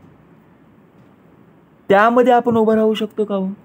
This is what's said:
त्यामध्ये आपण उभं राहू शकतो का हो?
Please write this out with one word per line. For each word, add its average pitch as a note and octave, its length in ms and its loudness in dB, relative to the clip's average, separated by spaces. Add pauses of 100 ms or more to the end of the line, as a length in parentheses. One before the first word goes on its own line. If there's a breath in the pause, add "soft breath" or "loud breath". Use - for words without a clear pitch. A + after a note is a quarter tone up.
(1900)
त्यामध्ये A#3+ 440 2
आपण A#3+ 220 0
उभं A3 200 0
राहू A3 180 0
शकतो G#3+ 320 -6
का G3+ 100 -6
हो? F#3+ 140 -6 (160)